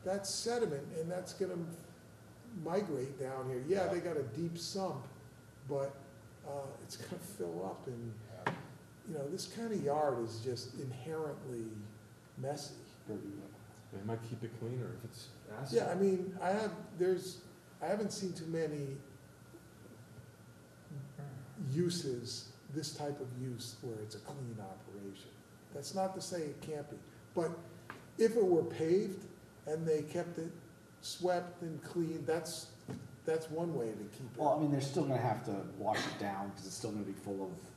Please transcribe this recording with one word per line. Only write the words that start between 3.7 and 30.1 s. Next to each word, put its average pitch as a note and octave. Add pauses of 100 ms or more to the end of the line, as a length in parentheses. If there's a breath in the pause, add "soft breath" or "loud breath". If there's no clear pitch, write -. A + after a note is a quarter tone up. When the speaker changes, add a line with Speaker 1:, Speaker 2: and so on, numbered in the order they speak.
Speaker 1:
they F3
got E3
a C#3
deep D#3+
sump, F3+ (640)
but, C#3 (540)
uh, C#3 (160)
it's -
gonna - (180)
fill E3+
up, F3
and, A#2 (920)
you E3+
know, C#3
this F3+
kind A3+
of E3
yard C#3+
is A2
just B2
inherently C3 (720)
messy. C#3 (340)
Speaker 2:
They G#2+ (920)
might A2+ (100)
keep A#2+
it A2+
cleaner A#2
if -
it's - (260)
asphalt. B2
Speaker 1:
Yeah, A#3
I -
mean, F#3
I F3
have, G#3 (260)
there's, F3+ (400)
I D3+
haven't G3+
seen F#3
too D#3+
many D3+ (2750)
uses, C#3 (260)
this D3+
type C#3+
of B2+ (140)
use, B2
where A#2
it's G#2+
a G#2
clean B2+
operation. G2 (460)
That's C#3+
not F#3+
to F3
say E3+
it C#3+
can't D3
be, - (380 loud breath)
but E3 (680 loud breath)
if A3+
it G#3+
were E3+
paved F3+ (420)
and D#3+
they D3+
kept E3+